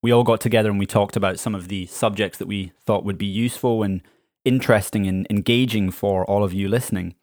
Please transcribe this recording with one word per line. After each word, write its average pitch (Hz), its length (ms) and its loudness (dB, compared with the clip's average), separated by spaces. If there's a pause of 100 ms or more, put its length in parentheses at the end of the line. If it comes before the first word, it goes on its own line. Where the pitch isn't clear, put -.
we 117 120 2
all 120 100 6
got 117 160 4
together 110 300 2
and 101 100 0
we 98 60 0
talked 101 320 0
about 95 200 0
some 110 160 -6
of 90 140 -8
the 95 200 -6
subjects 104 500 -2
that 92 100 -10
we 95 240 -6 (140)
thought 101 180 0
would 98 140 -4
be 98 80 -6
useful 113 580 -2
and 95 180 -2 (440)
interesting 110 600 2
and 92 240 -2
engaging 110 640 2
for 95 340 0
all 101 200 2
of 90 80 -2
you 98 160 -4
listening. 98 540 -4